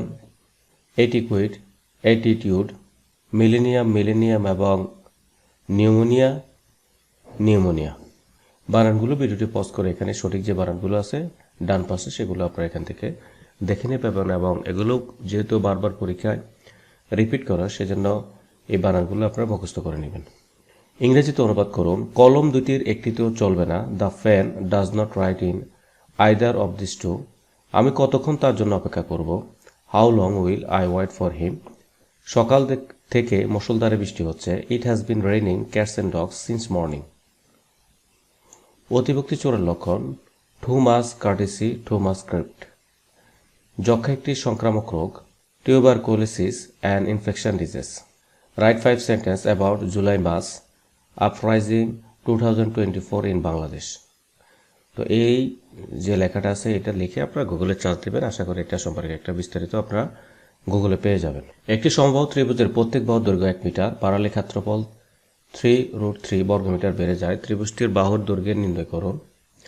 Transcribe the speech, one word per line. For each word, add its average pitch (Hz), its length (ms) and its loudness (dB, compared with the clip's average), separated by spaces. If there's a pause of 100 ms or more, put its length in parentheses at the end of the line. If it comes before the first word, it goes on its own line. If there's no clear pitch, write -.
(960)
অ্যাটিকুয়েট, 113 560 2 (520)
অ্যাটিটিউড, 110 640 2 (720)
মিলেনিয়াম, 120 460 4 (100)
মিলেনিয়াম 110 460 2 (120)
এবং 98 220 2 (920)
নিউমোনিয়া। 113 640 4 (1080)
নিউমোনিয়া। 90 520 2 (760)
বানানগুলো 110 480 4
ভিডিওটি 110 360 -2
পজ 101 140 -4
করে 95 240 -4
এখানে 98 240 -4
সঠিক 95 300 -4
যে 101 100 0
বানানগুলো 92 440 -2
আছে 104 200 -4 (440)
ডান 95 260 0
পাশে 90 220 -6
সেগুলো 92 340 -6
আপনারা 85 220 -4
এখান 82 180 -8
থেকে - 220 -10 (560)
দেখে 98 260 -2
নিতে 127 140 -4
পারবেন 95 320 -2
এবং 90 200 0 (120)
এগুলো 104 280 0 (360)
যেহেতু 104 280 -2
বারবার 98 420 0
পরীক্ষায় 101 400 -4 (720)
রিপিট 110 340 0
করা, 92 220 0
সেজন্য 98 380 -2 (640)
এই 104 100 0
বানানগুলো 92 480 0
আপনারা 110 260 -2
মুখস্থ 90 260 -8
করে 78 200 -6
নেবেন। 76 240 -10 (800)
ইংরেজিতে 139 420 4
অনুবাদ 101 260 2 (100)
করুন। 85 200 2 (160)
"কলম 131 360 8
দুটির 131 300 2 (120)
একটিতেও 113 360 -2 (120)
চলবে 95 260 2
না। 85 120 0 (220)
The 98 100 0 (120)
pen 101 240 6 (260)
does 98 160 2 (100)
not 107 180 0
write 95 240 0 (100)
in 87 60 -2 (640)
either 107 340 4 (120)
of 92 60 -2 (100)
these 95 220 -8
two." 85 140 -2 (560)
"আমি 120 220 4
কতক্ষণ 139 420 0
তার 135 200 2
জন্য 104 240 0
অপেক্ষা 87 220 -6
করব?" 82 280 -4 (640)
"How 110 120 6 (120)
long 95 160 2 (100)
will 92 180 0 (200)
I - 20 0 (120)
wait 95 220 -2
for 90 120 -2 (100)
him?" 87 120 -2 (760)
"সকাল 123 400 4
দে-, - 280 -6 (200)
থেকে 120 220 2 (180)
মুষলধারে 110 480 0
বৃষ্টি 92 260 -6
হচ্ছে।" 82 240 -6 (240)
"It 120 140 -4
has 110 80 2 (100)
been 107 120 0 (100)
raining 101 300 0 (140)
cats 107 260 0
and 95 160 0
dogs 82 200 -4 (100)
since 113 200 -4 (100)
morning." 76 280 -4 (1900)
অতিভক্তি 139 520 0
চোরের 120 260 0
লক্ষণ। 87 320 -2 (640)
"Too 127 260 0
much 120 200 2 (140)
courtesy, 101 460 -2 (180)
too 107 200 0
much 95 220 -4
craft।" - 320 -6 (1160)
যক্ষা 117 340 0
একটি 139 200 -4 (120)
সংক্রামক 110 420 -2 (100)
রোগ। 82 140 -2 (560)
"Tuberculosis, 117 920 4 (380)
an 98 80 2 (120)
infection 104 480 -2
disease." 69 300 -8 (640)
Write 113 260 4
five 123 240 4
sentence 95 340 0 (120)
about 98 240 2 (160)
July 101 320 2
mass 85 200 -2 (800)
uprising 110 600 0 (360)
two 117 180 2
thousand 113 340 2
twenty-four 98 460 -2 (100)
in 90 140 0
Bangladesh। 80 420 -6 (1080)
তো - 60 -4 (200)
এই 120 140 4 (680)
যে 101 120 0
লেখাটা 95 380 0
আছে 104 140 -6 (100)
এটা 104 220 -6
লিখে 92 260 -4
আপনারা 147 240 -4
Google-এ 92 320 -2
সার্চ 90 220 -2
দিবেন, 110 260 -2
আশা 101 140 -6
করি 90 160 -6
এটা 90 180 -6
সম্পর্কে 82 400 -6
একটা 90 200 -8
বিস্তারিত 87 340 -8 (100)
আপনারা 110 220 -2 (680)
Google-এ 98 320 2
পেয়ে 101 200 2
যাবেন। 71 200 -6 (300)
একটি 113 160 2
সমবাহু 139 420 4
ত্রিভুজের 123 440 2
প্রত্যেক 117 320 2
বাহুর 113 180 2
দৈর্ঘ্য 95 260 2
এক 90 120 -6
মিটার, 92 260 -2 (120)
বাড়ালে 101 320 0
ক্ষেত্রফল 104 460 -4 (760)
থ্রি 120 180 4 (260)
রুট 104 240 -2
থ্রি 98 140 0 (120)
বর্গমিটার 95 420 0
বেড়ে 90 300 0
যায়। 90 220 -2
ত্রিভুজটির 107 540 -2
বাহুর 101 300 2
দৈর্ঘ্য 98 340 -2
নির্ণয় 85 320 -4
করুন। 92 220 -4 (520)